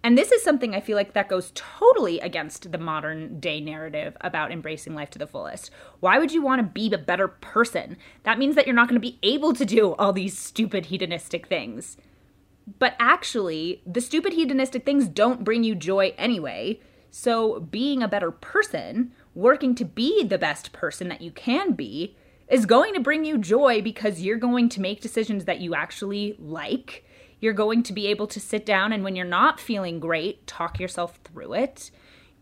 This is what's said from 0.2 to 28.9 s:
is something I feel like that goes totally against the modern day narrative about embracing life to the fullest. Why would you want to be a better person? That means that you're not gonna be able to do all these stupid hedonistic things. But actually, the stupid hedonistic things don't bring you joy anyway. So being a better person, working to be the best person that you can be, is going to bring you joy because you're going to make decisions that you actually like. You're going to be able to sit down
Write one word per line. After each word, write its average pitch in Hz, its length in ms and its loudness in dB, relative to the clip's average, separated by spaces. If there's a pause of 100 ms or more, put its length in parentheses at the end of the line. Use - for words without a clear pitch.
is 466 100 4
something 254 320 2
I 202 60 -2
feel 208 160 -2
like 202 160 0
that 202 160 0
goes 185 260 -2
totally 359 640 4
against 165 540 -8
the 170 60 -6
modern 156 600 -6
day 156 220 -4
narrative 156 600 -8
about 156 300 -4
embracing 156 460 -10
life 147 140 -10
to - 100 -18
the 151 80 -8
fullest. - 420 -12 (300)
Why 190 180 6
would 302 140 2
you 320 100 2
want 262 160 2
to 233 60 2
be 208 280 -2
a 190 60 0
better 180 300 0
person? - 680 -2 (280)
That 220 120 4
means 277 200 2
that 285 100 6
you're 262 80 0
not 240 140 6
gonna 240 100 4
be 226 240 -4
able 285 300 4
to 269 120 0
do 202 300 4
all 202 180 2
these 190 240 -4
stupid 202 500 -4
hedonistic 170 600 -6
things. 120 500 -6 (840)
But - 180 2
actually, 190 880 0
the 180 140 -2
stupid 320 320 0
hedonistic 269 520 0
things 277 220 4
don't 226 380 2
bring 233 180 2
you 220 140 0
joy 190 420 0
anyway. 165 600 -4 (300)
So 226 500 0
being 247 420 -2
a 220 60 0
better 180 240 -2
person, 240 800 -2 (240)
working 247 400 4
to 220 80 -4
be 294 400 0
the 190 140 -2
best 151 340 -4
person - 380 -6
that 160 120 -12
you 170 80 -12
can 294 440 -2
be, 139 420 -8 (320)
is 233 180 4
going 294 280 6
to 349 60 0
bring 302 240 0
you 302 140 0
joy 220 420 4
because 208 400 -4
you're 196 160 -2
going 240 340 2
to 196 100 -8
make 196 200 -4
decisions 214 440 -4
that 175 160 -2
you 170 140 -4
actually 202 640 -4
like. 160 680 -8 (360)
You're 220 120 0
going 220 320 2
to 208 80 -8
be 202 140 -4
able 208 220 -2
to - 100 -10
sit 214 260 -6
down 202 280 2